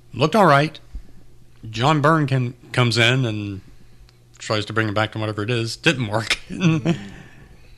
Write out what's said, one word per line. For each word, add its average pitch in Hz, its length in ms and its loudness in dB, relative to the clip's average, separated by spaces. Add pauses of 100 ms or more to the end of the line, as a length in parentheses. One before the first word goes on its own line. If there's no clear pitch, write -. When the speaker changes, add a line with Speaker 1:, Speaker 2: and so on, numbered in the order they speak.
(140)
Speaker 1:
Looked 156 200 0
all 208 120 6
right. 147 340 4 (880)
John 131 320 0
Byrne 151 260 2
can, 127 280 -2 (180)
comes 120 240 2
in 120 300 2
and 104 340 -8 (760)
tries 107 260 -4
to 110 80 -10
bring 110 160 0
it 98 60 -4
back 107 180 -2
to 113 60 -10
whatever 107 240 -6
it 104 80 -4
is. 113 260 -4
Didn't 127 300 -2
work. 107 380 -2
<laughs> - 40 -20
Speaker 2:
Mm. 160 480 0 (800)